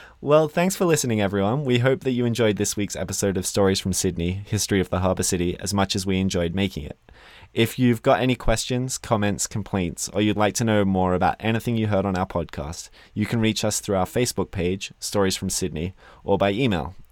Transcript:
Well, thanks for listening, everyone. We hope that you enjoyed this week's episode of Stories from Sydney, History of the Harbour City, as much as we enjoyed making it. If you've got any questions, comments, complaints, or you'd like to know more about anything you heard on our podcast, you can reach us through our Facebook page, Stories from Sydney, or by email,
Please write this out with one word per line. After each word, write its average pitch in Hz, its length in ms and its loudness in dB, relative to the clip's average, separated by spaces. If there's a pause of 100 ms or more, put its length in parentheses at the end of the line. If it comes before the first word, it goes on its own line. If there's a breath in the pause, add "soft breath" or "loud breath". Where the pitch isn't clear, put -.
(200 loud breath)
Well, 151 280 4
thanks 175 260 0
for 190 100 0
listening, 131 360 2
everyone. 101 440 2
We 123 140 2
hope 131 220 4
that 135 100 -2
you 123 140 0
enjoyed 113 320 2
this 101 200 -2
week's 101 200 -4
episode 95 400 -2
of 92 100 -2
Stories 95 320 2
from 95 140 -2
Sydney, 87 400 -2
History 98 480 -2
of 90 100 -2
the 95 80 -2
Harbour 92 240 0
City, 87 380 0
as 98 120 -6
much 98 220 0
as 95 120 -2
we 95 120 0
enjoyed 90 380 0
making 98 260 -2
it. 80 160 -14 (560 soft breath)
If 113 240 0
you've 120 240 4
got 117 180 4
any 127 140 2
questions, 123 640 -2
comments, 101 480 0
complaints, 95 600 -4
or 98 120 -2
you'd 107 160 2
like 104 180 2
to 123 100 0
know 107 200 4
more 92 300 2
about 90 240 2
anything 113 380 -2
you 110 100 0
heard 98 180 2
on 98 120 -2
our 92 100 0
podcast, - 640 -8 (240 soft breath)
you 104 120 -2
can 120 140 0
reach 110 240 2
us 107 160 -2
through 104 140 -2
our 92 120 2
Facebook 120 440 -2
page, 92 480 -4
Stories 98 380 0
from 95 140 -6
Sydney, 87 440 -4 (300 soft breath)
or 98 120 2
by 98 140 2
email, 98 460 -2 (160)